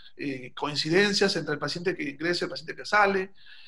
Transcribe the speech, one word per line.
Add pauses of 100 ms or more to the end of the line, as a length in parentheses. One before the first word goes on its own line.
(160)
eh,
coincidencias
entre
el
paciente
que
ingresa
y
el
paciente
que
sale, (360)